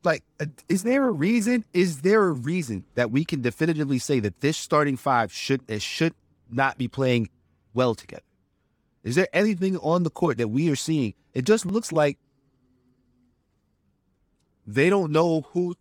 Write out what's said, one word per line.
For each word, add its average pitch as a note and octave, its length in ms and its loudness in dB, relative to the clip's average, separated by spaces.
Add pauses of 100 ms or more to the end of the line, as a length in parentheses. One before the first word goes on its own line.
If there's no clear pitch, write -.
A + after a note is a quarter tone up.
Like, D#3+ 220 0 (160)
uh, D3+ 60 -4 (220)
is F#3+ 140 0
there C4 240 2
a B3 40 2
reason? G#3+ 600 0
Is F3 300 0
there G3+ 220 4
a F3 80 2
reason B2+ 520 -4 (100)
that B2 160 0
we C#3 140 2
can C#3 180 -4
definitively C#3+ 560 0
say C3+ 220 0
that G#2 200 -4
this D#3 160 0
starting D3 400 0
five A#2+ 360 0
should, - 360 -4
it G#2+ 140 -4
should - 320 -4 (360)
not C3 280 0
be B2 100 -2
playing B2 400 0 (460)
well A#2+ 200 2
together? - 280 -16 (840)
Is A#2 100 -4
there F3+ 180 2
anything F#3+ 460 0
on E3 240 0
the D#3+ 80 -2
court C#3 280 -2
that A#2 100 0
we C#3+ 220 0
are C#3 60 0
seeing? C#3+ 380 -2 (180)
It C3 120 -4
just G#3+ 220 2
looks G3+ 260 -4
like D3+ 260 2 (2500)
they C3+ 240 2
don't F#3 220 0
know D#3+ 300 2 (100)
who F3 280 -2